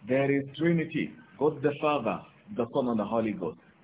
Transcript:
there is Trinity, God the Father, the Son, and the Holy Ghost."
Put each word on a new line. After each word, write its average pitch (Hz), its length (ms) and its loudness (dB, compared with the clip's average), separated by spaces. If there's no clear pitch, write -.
there 139 240 2
is 139 120 2
Trinity, 156 540 0
God 147 240 0
the 143 200 2
Father, 120 400 0
the 117 180 0
Son, 135 140 2
and 117 120 0
the 101 60 0
Holy 110 280 0
Ghost." 87 260 -6